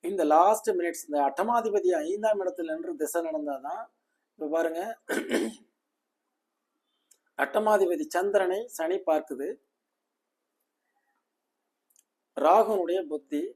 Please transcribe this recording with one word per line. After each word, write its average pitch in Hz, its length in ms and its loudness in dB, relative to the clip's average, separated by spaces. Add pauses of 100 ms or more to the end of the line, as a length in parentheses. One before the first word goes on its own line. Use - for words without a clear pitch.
இந்த 190 140 0 (100)
லாஸ்ட் 208 360 6 (100)
மினிட்ஸ், 170 280 -4
இந்த 147 200 0
அட்டமாதிபதி 202 640 0 (120)
ஐந்தாம் 202 420 0
இடத்துல 175 300 -4
நின்று 165 200 -8 (100)
திசை 170 240 -2
நடந்தாதான், 151 540 -6 (520)
இப்ப 151 220 -8
பாருங்க, 165 260 0 (2500)
அட்டமாதிபதி 190 680 2 (100)
சந்திரனை 190 460 2 (160)
சனி 170 220 -2 (100)
பார்க்குது, 151 400 -2 (3000)
ராகுனுடைய 185 640 4 (120)
புத்தி 147 300 -6 (140)